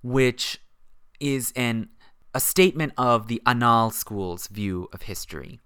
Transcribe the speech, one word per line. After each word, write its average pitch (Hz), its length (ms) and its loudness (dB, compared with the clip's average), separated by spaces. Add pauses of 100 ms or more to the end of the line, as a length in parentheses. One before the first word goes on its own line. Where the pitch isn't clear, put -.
which 127 580 0 (580)
is 135 380 -4
an, 117 320 -2 (460)
a 135 60 -2
statement 160 560 2
of 120 300 2
the 117 200 -4
Annales 117 480 4
school's 92 520 -6
view 101 460 -6
of 98 100 -12
history 90 640 -12